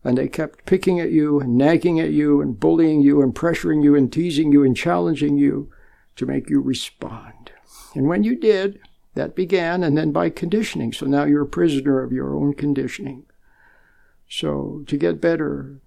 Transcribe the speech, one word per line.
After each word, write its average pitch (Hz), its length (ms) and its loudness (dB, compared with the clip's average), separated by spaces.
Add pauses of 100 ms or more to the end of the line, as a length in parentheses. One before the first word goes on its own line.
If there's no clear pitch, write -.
And 123 160 0
they 135 120 -2
kept - 360 -8
picking 185 360 0
at 165 100 -2
you 151 300 2
and 123 160 0
nagging 160 420 2
at 156 120 -2
you 147 280 2
and 139 180 -4
bullying 160 440 2
you 143 200 6
and 131 140 0
pressuring 165 480 0
you 143 120 6
and 135 140 4
teasing 160 400 0
you 143 140 6
and 131 100 4
challenging 160 640 0
you 143 320 0 (460)
to 131 100 -6
make 131 240 -6
you 143 120 2
respond. - 880 -10 (420)
And 139 140 0
when 180 160 0
you 240 160 0
did, 202 400 0 (360)
that 143 200 -6
began, 180 480 0
and 151 140 2
then 156 160 0
by 165 160 0
conditioning. 170 640 -4
So - 120 -10
now 143 200 0
you're 147 160 2
a 143 40 0
prisoner 143 560 0
of 127 120 -6
your 135 200 -4
own 143 200 0
conditioning. 139 720 -6 (1040)
So 147 580 -6
to - 80 -4
get 165 240 -2
better 147 680 -4